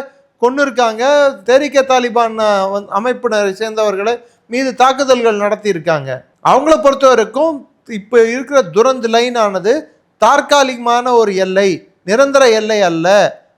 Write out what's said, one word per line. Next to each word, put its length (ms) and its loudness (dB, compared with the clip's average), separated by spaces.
கொன்னிருக்காங்க. 600 -2
தெஹ்ரிகே 400 2
தாலிபான், 540 0
ஆ, 280 0
வந்து 260 -8
அமைப்பினரை 600 -2
சேர்ந்தவர்களை 720 -4
மீது 260 -4
தாக்குதல்கள் 600 2
நடத்தியிருக்காங்க. 880 -4
அவங்கள 380 2
பொறுத்த 260 2
வரைக்கும் 600 0
இப்ப 380 0
இருக்கிற 400 -2
துரந்த் 360 0
லைன் 260 0
ஆனது 600 -2
தற்காலிகமான 960 0
ஒரு 240 2
எல்லை, 520 0
நிரந்தர 440 2
எல்லை 320 0
அல்ல. 580 0